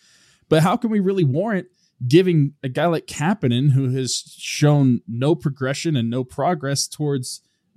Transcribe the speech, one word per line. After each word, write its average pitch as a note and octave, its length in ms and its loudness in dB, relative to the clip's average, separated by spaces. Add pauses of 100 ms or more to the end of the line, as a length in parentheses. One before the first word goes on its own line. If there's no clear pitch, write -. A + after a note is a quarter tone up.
(500)
But D#3 140 4
how G3 140 2
can A#3 120 -4
we G#3+ 100 0
really F#3+ 240 0
warrant F3+ 440 -2 (400)
giving D#3 540 4
a C3+ 80 -6
guy D3 160 -2
like E3 220 -2
Kapanen, D3 640 0
who C3 240 2
has - 420 -6
shown C#3+ 720 2
no C3 260 0
progression C#3+ 600 -4
and A2+ 160 -2
no B2+ 120 -4
progress C#3 640 -4
towards, C#3+ 540 -6 (340)